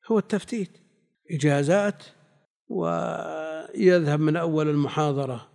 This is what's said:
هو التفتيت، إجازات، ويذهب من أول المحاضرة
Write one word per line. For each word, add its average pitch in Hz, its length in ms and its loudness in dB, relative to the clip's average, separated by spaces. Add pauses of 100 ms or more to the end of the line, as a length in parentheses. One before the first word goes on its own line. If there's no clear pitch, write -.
(120)
هو 226 60 4
التفتيت، 208 540 -4 (600)
إجازات، 151 720 2 (640)
ويذهب 165 1500 0
من 156 160 2
أول 156 340 0
المحاضرة 139 840 -2